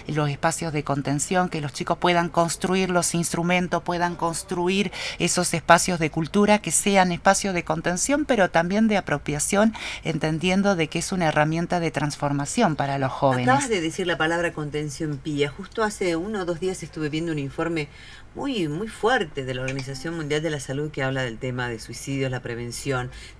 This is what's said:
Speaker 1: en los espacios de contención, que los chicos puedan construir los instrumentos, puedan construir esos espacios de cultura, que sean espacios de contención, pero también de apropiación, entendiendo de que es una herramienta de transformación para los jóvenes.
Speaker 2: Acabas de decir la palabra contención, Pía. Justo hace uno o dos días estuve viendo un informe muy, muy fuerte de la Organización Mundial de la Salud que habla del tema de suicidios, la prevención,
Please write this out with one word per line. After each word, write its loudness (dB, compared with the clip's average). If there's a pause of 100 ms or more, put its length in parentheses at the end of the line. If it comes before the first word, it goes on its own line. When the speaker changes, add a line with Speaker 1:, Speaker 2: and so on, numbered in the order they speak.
Speaker 1:
en -4
los 2
espacios -2
de 0
contención, 0
que -4
los -4
chicos -2
puedan 4
construir 2
los 2
instrumentos, 2
puedan -2
construir 0 (260)
esos 0
espacios 4
de 0
cultura, 4
que -6
sean 4
espacios 2
de 0
contención, 0
pero 4
también 4
de 2
apropiación, 2 (320)
entendiendo 2
de 2
que -4
es -4
una 2
herramienta 2
de 0
transformación 0
para -2
los 0
jóvenes. 2
Speaker 2:
Acabas 4
de 0
decir -2
la 0
palabra 0
contención, -4
Pía. 0
Justo -6
hace 0
uno -2
o -4
dos -2
días -4
estuve -6
viendo -2
un -2
informe -4 (460)
muy, -2
muy -4
fuerte 0
de -4
la -6
Organización -6
Mundial -2
de -2
la -4
Salud -6
que -6
habla 0
del -6
tema -4
de -6
suicidios, -4
la -4
prevención, -6 (300)